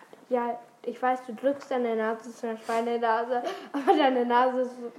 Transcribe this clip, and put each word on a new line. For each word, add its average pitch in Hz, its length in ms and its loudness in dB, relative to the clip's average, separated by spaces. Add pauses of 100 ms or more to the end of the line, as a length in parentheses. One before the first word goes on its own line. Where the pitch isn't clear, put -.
(300)
ja, 240 280 -2 (280)
ich 240 160 -8
weiß, 254 240 0
du 240 80 -10
drückst 277 380 -2
deine 240 260 0
Nase, 226 220 -2
das - 80 -16
ist 233 180 -14
eine 226 120 -6
Schweinenase, 233 840 0 (160)
<laughs> - 140 -18
aber 285 240 4
deine 262 280 4
Nase 254 360 4
ist 247 160 -4
so 240 220 -10